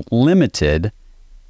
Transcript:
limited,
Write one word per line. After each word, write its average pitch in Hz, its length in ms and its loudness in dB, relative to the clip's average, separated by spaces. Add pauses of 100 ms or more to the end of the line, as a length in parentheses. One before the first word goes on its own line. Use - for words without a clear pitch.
(120)
limited, 113 800 0 (580)